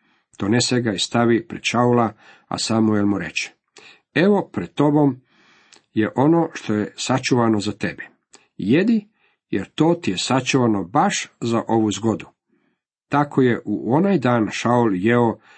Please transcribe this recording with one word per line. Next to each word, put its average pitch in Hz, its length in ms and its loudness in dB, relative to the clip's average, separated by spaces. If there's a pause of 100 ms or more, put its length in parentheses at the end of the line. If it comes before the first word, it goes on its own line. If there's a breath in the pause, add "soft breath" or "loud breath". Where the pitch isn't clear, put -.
(400)
donese 120 420 0
ga 117 100 -2
i 92 80 -6
stavi 117 480 0
pred 90 160 -12
Šaula, 120 500 0 (340 soft breath)
a - 100 -8
Samuel 107 480 0
mu 101 120 0
reče: - 340 -8 (640 loud breath)
„Evo, 196 400 2
pred - 200 -8
tobom 147 480 2 (720 soft breath)
je 107 220 0
ono 160 380 2
što - 200 -6
je 104 220 -4
sačuvano 120 640 0
za 101 120 -4
tebe. - 360 -8 (500 soft breath)
Jedi, 202 500 2 (420)
jer 98 260 -4
to 160 180 2
ti 165 180 -4
je 90 60 -4
sačuvano 123 680 0
baš 151 440 -2 (140)
za 117 260 -2
ovu 110 240 0
zgodu.” 101 340 -4 (840)
Tako 143 320 0
je 120 240 2
u 104 300 -4
onaj 190 240 2
dan 120 320 0
Šaul 117 440 0
jeo 113 420 2 (200 soft breath)